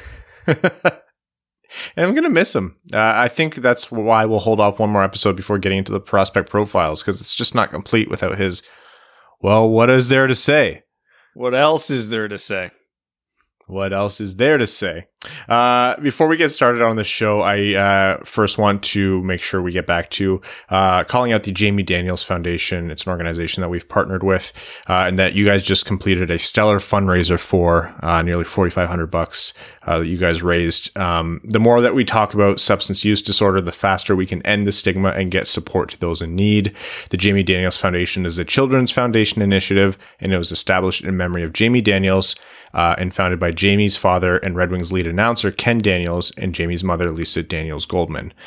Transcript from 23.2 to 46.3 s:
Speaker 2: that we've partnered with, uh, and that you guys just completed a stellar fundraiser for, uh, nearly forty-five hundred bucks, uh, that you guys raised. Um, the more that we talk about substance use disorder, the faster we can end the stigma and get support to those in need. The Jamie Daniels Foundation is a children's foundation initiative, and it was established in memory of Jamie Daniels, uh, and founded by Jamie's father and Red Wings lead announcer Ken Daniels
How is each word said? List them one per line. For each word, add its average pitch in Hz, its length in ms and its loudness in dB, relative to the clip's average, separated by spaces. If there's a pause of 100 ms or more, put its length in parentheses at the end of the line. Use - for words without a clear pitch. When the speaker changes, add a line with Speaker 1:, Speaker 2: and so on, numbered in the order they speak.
Speaker 2:
that 87 80 -4
we've 87 180 -6
partnered 95 360 -2
with, 95 300 0 (340)
uh, 92 200 2
and 92 120 0
that 95 140 2
you 101 120 2
guys 101 160 4
just 92 240 0
completed 90 460 -2
a 85 80 -2
stellar 107 400 2
fundraiser 90 580 2
for, 85 640 0
uh, 82 200 0
nearly 85 240 -2
forty-five 90 420 0
hundred 85 200 -4
bucks, - 460 -2 (320)
uh, 82 140 0
that 82 80 -2
you 90 100 -4
guys 85 240 0
raised. 87 560 0
Um, 85 460 -2
the 107 160 0
more 120 220 6
that 120 120 2
we 120 120 2
talk 107 280 0
about 101 280 4
substance - 420 0
use 104 180 2
disorder, 98 380 2
the 87 140 -4
faster 95 420 0
we 92 100 0
can 92 220 -8
end 104 180 0
the 101 60 0
stigma 95 380 0
and 95 220 -4
get 90 160 -2
support - 420 -2
to - 100 -18
those 85 220 -4
in 82 120 -8
need. 101 400 2 (360)
The - 80 -4
Jamie 98 260 2
Daniels 92 340 0
Foundation 90 480 -2
is 82 140 -4
a 85 60 -4
children's 131 460 2
foundation 113 500 0
initiative, 98 560 2 (240)
and 95 120 -2
it 95 40 0
was 87 140 -2
established 92 520 0
in 95 140 -4
memory 87 260 -4
of 80 80 -6
Jamie 117 300 2
Daniels, 95 560 2 (360)
uh, 85 240 2
and 92 160 -4
founded 90 260 0
by 87 120 0
Jamie's 101 460 2
father 90 400 2
and 90 180 -4
Red 90 160 0
Wings 90 220 -4
lead 90 160 0
announcer 107 400 0
Ken 117 300 0
Daniels 87 580 0